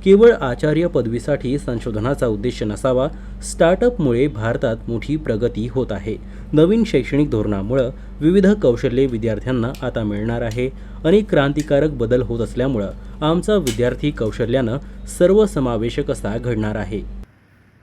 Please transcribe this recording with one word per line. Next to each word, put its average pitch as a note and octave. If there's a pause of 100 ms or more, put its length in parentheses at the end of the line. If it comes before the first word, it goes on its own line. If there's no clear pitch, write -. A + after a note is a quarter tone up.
केवळ G3+
आचार्य D3+
पदवीसाठी C3
संशोधनाचा A#2+
उद्देश A2+
नसावा. B2+ (340)
स्टार्टअपमुळे E3+
भारतात A2+ (120)
मोठी A#2
प्रगती A#2
होत B2
आहे. G#2 (360)
नवीन F#3
शैक्षणिक C#3+
धोरणामुळं G#2+ (300)
विविध F#3 (160)
कौशल्ये B2+
विद्यार्थ्यांना A#2
आता A#2
मिळणार A2
आहे. A#2+ (340)
अनेक G3+
क्रांतिकारक C#3+
बदल B2
होत A#2
असल्यामुळं A2+ (300)
आमचा E3+
विद्यार्थी B2+
कौशल्यानं A#2 (280)
सर्वसमावेशक D3
असा A2+
घडणार A2
आहे. G2+ (640)